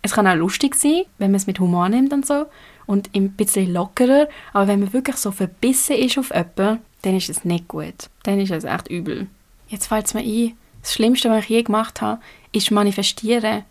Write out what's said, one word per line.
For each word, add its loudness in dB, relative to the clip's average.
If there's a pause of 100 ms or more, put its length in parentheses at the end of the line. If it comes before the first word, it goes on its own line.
Es -2
kann 4
auch 4
lustig 0
sein, 2 (160)
wenn 2
man 4
es -2
mit -4
Humor 2
nimmt 2
und -2
so 0 (400)
und -2
ein 0
bisschen 0
lockerer, 2 (240)
aber 2
wenn 2
man -2
wirklich -2
so -4
verbissen 0
ist 0
auf -4
jemanden, -2 (200)
dann 2
ist -2
es -8
nicht -2
gut. -12 (120)
Dann 0
ist 0
es -4
echt -6
übel. -6 (420)
Jetzt -8
fällt's -2
mir -2
ein, -2 (260)
das -6
Schlimmste, 2
was 2
ich -10
je 2
gemacht -2
habe, -4 (320)
ist 0
manifestieren. 0